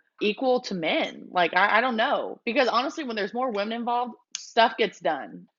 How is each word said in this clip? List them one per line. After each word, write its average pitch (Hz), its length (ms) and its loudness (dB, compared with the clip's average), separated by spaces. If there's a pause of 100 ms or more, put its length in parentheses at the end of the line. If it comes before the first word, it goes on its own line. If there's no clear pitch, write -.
(220)
equal 247 400 0
to - 140 -6
men. 175 560 -2
Like, 170 240 2
I, 202 220 6
I 226 40 6
don't 247 160 0
know. 208 480 0
Because 233 220 2
honestly, 285 360 -2
when 233 120 -6
there's 196 180 -4
more 247 180 -4
women 208 220 -4
involved, 240 400 -4 (240)
stuff 226 400 2
gets 202 220 0
done. 156 480 -6 (100)